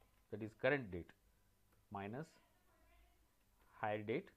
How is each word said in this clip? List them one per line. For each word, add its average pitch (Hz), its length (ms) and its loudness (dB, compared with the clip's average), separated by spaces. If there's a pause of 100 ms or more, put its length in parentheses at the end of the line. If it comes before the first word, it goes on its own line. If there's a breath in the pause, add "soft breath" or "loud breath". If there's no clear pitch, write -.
(300)
that 107 140 -6
is 107 80 -4 (100)
current 131 300 6
date, 85 180 -4 (840)
minus 104 340 -4 (1400)
hire 107 320 -2
date. 120 340 0